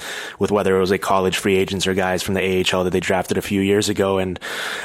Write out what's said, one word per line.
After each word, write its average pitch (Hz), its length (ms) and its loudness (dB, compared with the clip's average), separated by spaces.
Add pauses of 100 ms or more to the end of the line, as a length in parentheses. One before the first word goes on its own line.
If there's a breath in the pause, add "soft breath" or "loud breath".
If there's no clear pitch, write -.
(380 loud breath)
with 95 140 0
whether 95 260 2
it - 20 4
was, 92 120 2
like, 95 100 2
college 92 360 2
free 98 180 2
agents 95 320 0
or 95 80 0
guys 92 260 0
from 98 140 -4
the 95 40 0
A 92 40 0
H 92 280 0
L 92 120 2
that 90 80 0
they 92 80 2
drafted 92 400 0
a - 20 0
few 98 200 0
years 101 280 2
ago. 98 300 2
And 95 200 -4 (460 loud breath)